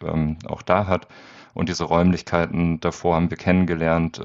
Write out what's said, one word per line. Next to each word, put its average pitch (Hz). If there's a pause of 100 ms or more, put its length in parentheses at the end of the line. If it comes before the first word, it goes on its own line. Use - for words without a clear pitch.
ähm, 78
auch -
da 92
hat 92 (460)
und 85
diese 85
Räumlichkeiten 85
davor 85
haben 85
wir -
kennengelernt, 82